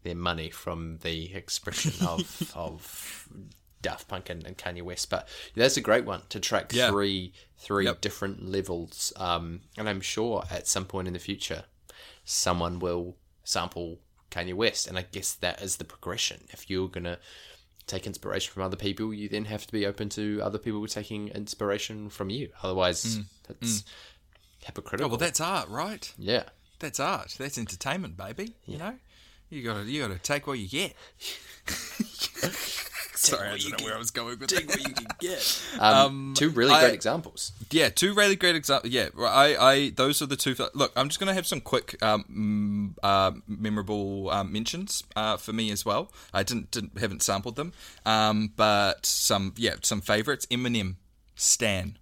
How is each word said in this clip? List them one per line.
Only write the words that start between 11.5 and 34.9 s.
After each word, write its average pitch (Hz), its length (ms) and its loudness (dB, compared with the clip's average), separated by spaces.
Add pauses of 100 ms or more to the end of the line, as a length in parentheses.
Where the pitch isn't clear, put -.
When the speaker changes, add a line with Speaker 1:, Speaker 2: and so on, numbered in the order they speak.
Speaker 1:
someone 87 540 0
will 87 380 -4 (260)
sample 85 560 -4 (320)
Kanye 90 240 -4
West, 110 320 0
and 90 100 -6
I 90 60 -4
guess - 300 -6
that - 280 -4
is 95 160 -4
the 85 80 -8
progression. - 640 -6
If - 200 -18
you're 95 180 0
gonna 87 320 -8 (680)
take 95 220 -6
inspiration 98 440 -4
from 95 120 -4
other 95 140 -2
people, 104 360 -4
you 104 160 -8
then 107 160 -4
have 107 220 -8
to - 40 -16
be 104 140 0
open 101 240 -4
to 104 320 -2
other 104 160 -2
people 107 300 -4
taking 104 420 -6
inspiration 104 800 -4
from 98 220 -6
you. 131 180 -6 (140)
Otherwise, 92 420 2
Speaker 2:
Mm. 110 200 -2 (240)
Speaker 1:
it's 113 320 -4
Speaker 2:
Mm. - 20 -16 (840)
Speaker 1:
hypocritical. 101 400 -6
Speaker 2:
Oh, 131 40 0
well, 117 80 -2
that's 156 220 0
art, 160 300 -2
right? 165 480 -6
Speaker 1:
Yeah. 104 320 0 (300)
Speaker 2:
That's 151 200 -6
art. 156 380 -2
That's 139 220 -8
entertainment, 120 580 -6
baby. 123 380 -10 (100)
You - 120 -10
Speaker 1:
Yeah. 170 120 -8
Speaker 2:
know, 254 100 -14 (500)
you 147 140 -10
gotta, 107 200 -4
you 139 180 -4
gotta 98 180 -4
take 143 280 -2
what 139 100 -4
you 98 100 -6
get. 151 280 -4 (720)
<laughs> - 560 -6 (920)
Sorry, - 320 2
I 101 40 -4
Speaker 1:
what 107 100 -4
Speaker 2:
don't - 40 -2
Speaker 1:
you - 60 -4
Speaker 2:
know 113 60 -4
Speaker 1:
can, 110 80 -4
Speaker 2:
where 110 100 -2
I - 20 -6
was 113 140 -4
going 117 260 -6
with 135 120 -6
Speaker 1:
take 175 180 0
Speaker 2:
that. 143 120 0
Speaker 1:
what 139 80 -4
you 131 60 -6